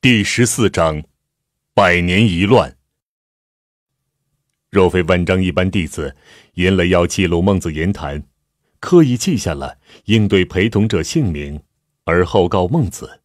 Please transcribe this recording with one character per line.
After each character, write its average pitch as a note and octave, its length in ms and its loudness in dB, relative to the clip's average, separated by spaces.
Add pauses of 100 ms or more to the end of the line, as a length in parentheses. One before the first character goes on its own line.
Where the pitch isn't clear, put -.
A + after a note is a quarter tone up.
第 A#2 220 2
十 - 240 0
四 - 200 -2
章 D#2+ 320 0 (760)
《百 F2 260 4
年 F2+ 260 2
一 F2+ 160 -2
乱》。 G2+ 280 2 (2000)
若 F#2 180 4
非 F2+ 140 0
万 F2 200 2
章 F#2 160 0
一 F#2 120 0
般 F#2 180 0
弟 F2 160 -2
子 D2+ 320 -10 (380)
因 F2+ 200 2
了 F2+ 120 2
要 F2 180 4
记 F2+ 220 -2
录 E2+ 120 0
孟 F#2+ 200 2
子 E2+ 120 -6
言 E2 220 -4
谈， D2 300 -10 (560)
刻 E3+ 240 4
意 B2 120 0
记 D3 220 -2
下 E2 160 -4
了 C2+ 240 -10 (280)
应 G#2+ 220 2
对 F#2+ 160 2
陪 F#2+ 240 -2
同 A2 200 0
者 F#2+ 160 -2
姓 B2+ 280 -2
名， D2 300 -10 (440)
而 E2+ 200 0
后 F2+ 240 0
告 F2+ 180 0
孟 G#2+ 220 -2
子 - 360 -18